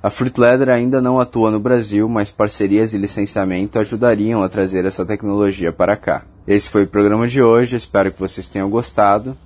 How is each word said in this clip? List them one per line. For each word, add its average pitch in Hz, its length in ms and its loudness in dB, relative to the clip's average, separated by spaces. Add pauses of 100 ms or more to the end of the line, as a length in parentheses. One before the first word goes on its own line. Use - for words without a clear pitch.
A 104 80 -2
Fruit 123 300 -4
Leather 127 300 4
ainda 127 320 0
não 127 180 2
atua 117 320 0
no 107 80 0
Brasil, 110 500 0
mas 104 220 -2
parcerias 107 640 0
e - 20 -2
licenciamento 101 800 -4
ajudariam 110 640 0
a 95 80 0
trazer 95 360 -2
essa 95 200 -2
tecnologia 101 680 -2
para 90 240 0
cá. - 280 -4 (240)
Esse 101 220 2
foi 101 160 2
o - 40 -12
programa 104 380 2
de 127 160 2
hoje, 120 320 4
espero 98 360 -2
que - 80 -20
vocês 95 280 -8
tenham 98 240 -4
gostado. 113 760 0